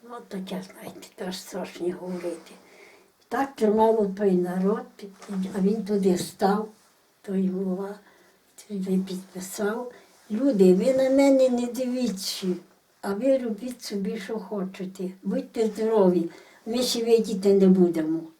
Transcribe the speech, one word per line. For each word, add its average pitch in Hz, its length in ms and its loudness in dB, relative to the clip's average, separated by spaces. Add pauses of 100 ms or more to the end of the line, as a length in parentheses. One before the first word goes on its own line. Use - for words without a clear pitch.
Ну, 240 120 -18 (120)
таке, 190 440 -10
знаєте, - 440 -18
теж 185 240 -10
страшно - 480 -8 (140)
говорити. 175 500 -8 (800)
Так 269 260 -4
тримало 220 500 4 (120)
той 202 140 2
народ, 185 540 0 (720)
а 202 60 -4
він 202 240 0
туди 190 320 2
став, 208 520 -2 (520)
той 190 280 -2
голова, 190 460 -6 (720)
туди 190 400 -2
підписав. 202 840 -8 (400)
Люди, 208 420 6
ви 240 200 2
на 262 160 2
мене 269 400 6
не 240 180 -2
дивіться, 240 800 -4 (540)
а 202 120 -4
ви 262 240 2
робіть 247 460 -8
собі, 214 360 -6
що 214 200 -8
хочете. 190 640 -8 (200)
Будьте 233 440 -2
здорові, 196 600 2 (360)
ми 247 180 -2
ще 240 220 -2
видіти 202 480 4
не 190 140 6
будемо. 165 520 4 (200)